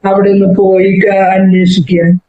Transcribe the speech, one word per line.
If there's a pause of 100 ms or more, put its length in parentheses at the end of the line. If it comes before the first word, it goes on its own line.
അവിടെ
ഒന്ന്
പോയി
ക-,
അന്വേഷിക്കുക.